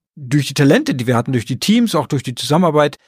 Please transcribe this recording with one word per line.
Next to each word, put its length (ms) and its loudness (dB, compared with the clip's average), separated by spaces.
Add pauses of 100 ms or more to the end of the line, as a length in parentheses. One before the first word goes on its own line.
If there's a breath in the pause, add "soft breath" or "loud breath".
(140)
durch 320 -2
die 80 -10
Talente, 400 2
die 140 -6
wir 80 2
hatten, 160 -2
durch 140 -2
die 120 -6
Teams, 380 2
auch 100 -2
durch 160 -4
die 140 -10
Zusammenarbeit, 720 0